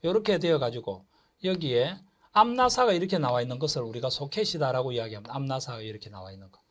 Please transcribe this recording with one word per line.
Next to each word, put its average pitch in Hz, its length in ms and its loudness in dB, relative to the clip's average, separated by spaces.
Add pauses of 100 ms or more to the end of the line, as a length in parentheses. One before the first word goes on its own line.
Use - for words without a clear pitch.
요렇게 196 360 2
되어가지고 123 640 0 (400)
여기에 160 520 0 (360)
암나사가 247 580 4
이렇게 185 280 0
나와 123 220 2
있는 123 160 -4
것을 143 260 -2
우리가 117 260 -4
소켓이다라고 139 840 -2
이야기합니다. 110 420 -6
암나사가 135 460 -4
이렇게 107 300 -12
나와 98 240 -14
있는 98 180 -20
거. - 80 -20 (120)